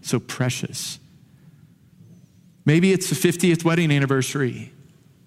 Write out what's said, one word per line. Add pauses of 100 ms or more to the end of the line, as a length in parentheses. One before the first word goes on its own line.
so
precious. (1700)
Maybe
it's
the
fiftieth
wedding
anniversary. (560)